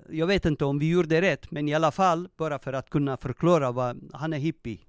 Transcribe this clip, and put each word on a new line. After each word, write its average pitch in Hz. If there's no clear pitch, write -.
jag 160
vet 190
inte 147
om 139
vi 156
gjorde 165
rätt, 170
men 147
i 147
alla 156
fall, 180
bara 147
för 131
att 135
kunna 143
förklara 143
vad, 123
han 156
är 151
hippie. 131